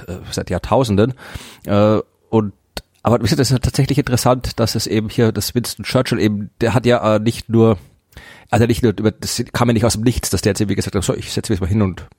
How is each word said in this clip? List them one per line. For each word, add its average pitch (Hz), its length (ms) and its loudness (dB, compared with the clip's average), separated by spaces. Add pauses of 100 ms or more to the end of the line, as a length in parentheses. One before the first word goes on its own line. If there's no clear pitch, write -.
äh, 92 80 -10 (140)
seit - 200 -8
Jahrtausenden. 110 640 0 (500)
Äh, 107 360 2 (280)
und 107 240 0 (520)
aber 117 140 4
das 117 140 0
ist 139 180 2
ja 127 80 2
tatsächlich 135 400 0
interessant, 123 600 0
dass 113 160 0
es 117 100 -4
eben 107 220 -2
hier, 113 240 2
dass - 240 -4
Winston 110 280 -6
Churchill 127 360 0
eben, 104 300 0 (100)
der 113 120 0
hat 117 140 0
ja, 107 300 4
äh, - 20 2
nicht 110 300 -4
nur, 113 280 4 (720)
also 113 180 4
nicht 120 180 0
nur, 107 120 4
über, 107 140 2
das - 320 -6 (100)
kam 117 160 0
ja 117 40 4
nicht 113 120 2
aus 113 100 2
dem 107 100 -6
Nichts, - 260 0
dass - 120 -2
der 107 80 2
jetzt 95 100 -2
irgendwie 101 160 0
gesagt - 180 -6
hat, 95 80 0
so, - 100 -2
ich - 200 -6
setz - 160 -6
mich 95 120 0
mal 92 60 -4
hin 107 160 2
und 92 240 -4 (120)